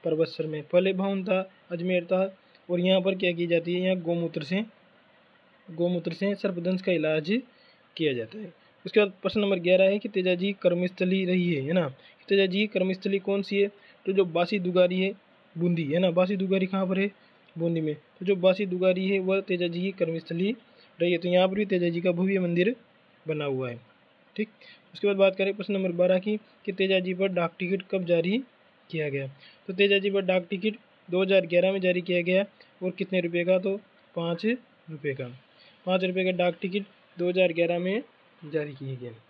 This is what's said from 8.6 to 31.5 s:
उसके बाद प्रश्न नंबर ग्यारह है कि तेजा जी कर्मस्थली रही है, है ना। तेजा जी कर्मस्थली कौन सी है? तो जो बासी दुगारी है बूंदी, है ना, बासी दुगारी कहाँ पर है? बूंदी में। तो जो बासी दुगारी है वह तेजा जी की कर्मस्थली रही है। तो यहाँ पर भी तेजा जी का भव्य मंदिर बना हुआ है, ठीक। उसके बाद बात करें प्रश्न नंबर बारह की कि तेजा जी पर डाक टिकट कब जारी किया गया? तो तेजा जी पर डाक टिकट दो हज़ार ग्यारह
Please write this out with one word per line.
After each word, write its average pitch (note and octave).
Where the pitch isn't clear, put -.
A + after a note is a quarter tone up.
उसके G#3
बाद G3
प्रश्न G3+
नंबर G3
ग्यारह F#3
है G3
कि G#3+
तेजा F#3
जी G3
कर्मस्थली F3+
रही F3+
है, C3+
है D3
ना। E3+
तेजा G3
जी G3
कर्मस्थली F#3+
कौन G3
सी G3
है? G3+
तो F#3+
जो G3
बासी F3
दुगारी F3+
है F#3+
बूंदी, E3+
है D3
ना, F3+
बासी F#3
दुगारी F#3+
कहाँ F#3+
पर F#3
है? G3+
बूंदी E3
में। D#3
तो -
जो G3
बासी F#3
दुगारी F#3
है G3
वह F#3+
तेजा F3+
जी F3
की F#3+
कर्मस्थली E3+
रही F3
है। E3+
तो F3
यहाँ F3+
पर F#3+
भी G#3+
तेजा F3+
जी E3+
का F3+
भव्य F#3+
मंदिर F3+
बना D3+
हुआ C3
है, A#2
ठीक। G#3+
उसके -
बाद G3+
बात F#3+
करें G3
प्रश्न G#3
नंबर F#3+
बारह F3+
की G#3+
कि G3
तेजा F#3+
जी F3+
पर G3
डाक F3
टिकट F#3+
कब F#3
जारी F3
किया D3+
गया? C3+
तो G3
तेजा G3
जी G3
पर G3
डाक F#3
टिकट G#3
दो F3+
हज़ार F#3
ग्यारह F3